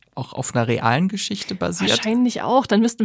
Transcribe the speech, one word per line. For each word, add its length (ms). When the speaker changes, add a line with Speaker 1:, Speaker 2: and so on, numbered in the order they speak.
Speaker 1:
auch 160
auf 220
einer 140
realen 400
Geschichte 480
basiert. 340
Speaker 2:
Wahrscheinlich 520
auch. 240
Dann 140
müssten, 240